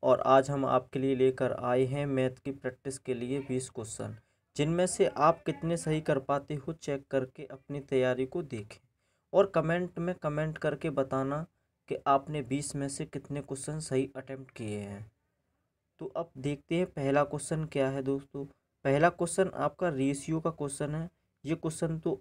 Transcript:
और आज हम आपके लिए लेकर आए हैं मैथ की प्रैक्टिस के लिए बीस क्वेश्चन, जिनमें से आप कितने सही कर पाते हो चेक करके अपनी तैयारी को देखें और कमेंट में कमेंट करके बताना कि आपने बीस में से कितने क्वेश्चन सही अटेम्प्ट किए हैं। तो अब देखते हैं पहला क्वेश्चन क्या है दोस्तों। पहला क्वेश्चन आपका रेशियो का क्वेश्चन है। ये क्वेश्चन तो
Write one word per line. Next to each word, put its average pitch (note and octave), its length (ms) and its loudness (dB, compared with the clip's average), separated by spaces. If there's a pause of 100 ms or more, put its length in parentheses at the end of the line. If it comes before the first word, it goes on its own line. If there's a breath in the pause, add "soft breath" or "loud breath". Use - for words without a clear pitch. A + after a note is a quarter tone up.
और C3 200 6
आज C3+ 260 6
हम C#3 160 0
आपके B2+ 340 2
लिए C3+ 160 2
लेकर C3 360 2 (100)
आए B2 240 2
हैं C#3+ 220 -2
मैथ C3 300 2
की - 160 -8
प्रैक्टिस C3 460 -8
के B2+ 140 -4
लिए B2 280 -4
बीस B2+ 280 -4
क्वेश्चन, A2 460 -10 (400)
जिनमें E3 320 2
से F#3 200 2
आप D#3+ 360 4
कितने E3 340 -2
सही D#3 240 -2
कर D3+ 200 2
पाते C#3+ 360 -2
हो D3+ 160 -8
चेक C#3 340 -6
करके C3 380 -2
अपनी C#3+ 360 -10
तैयारी B2+ 440 2
को D3+ 180 -4
देखें A2 340 -10 (560)
और G3 120 8
कमेंट F3 540 0
में F3 160 -2
कमेंट D#3 420 -2
करके D3+ 340 -2
बताना C3+ 540 0 (440)
कि - 80 -4 (100)
आपने C#3 360 2
बीस C#3 320 -4
में C#3+ 140 -2
से D3+ 160 -8
कितने C#3+ 360 -8
क्वेश्चन C#3+ 400 -8
सही C3+ 340 0
अटेम्प्ट C3+ 360 -12
किए G#2+ 280 -6
हैं। G2+ 320 -10 (920)
तो - 60 -8
अब E3+ 220 -6 (100)
देखते D3 360 -4
हैं F3+ 120 2
पहला C#3+ 380 2
क्वेश्चन D3+ 420 -4
क्या C3+ 220 0
है C3+ 140 -4
दोस्तों। C#3 400 -4 (420)
पहला C#3+ 260 6
क्वेश्चन F3 440 0
आपका D3 360 0
रेशियो C#3 480 0
का D#3+ 120 -2
क्वेश्चन D3 440 -4
है। D#3+ 140 -6 (340)
ये D3+ 120 -2
क्वेश्चन D#3+ 440 -2
तो D#3+ 220 -2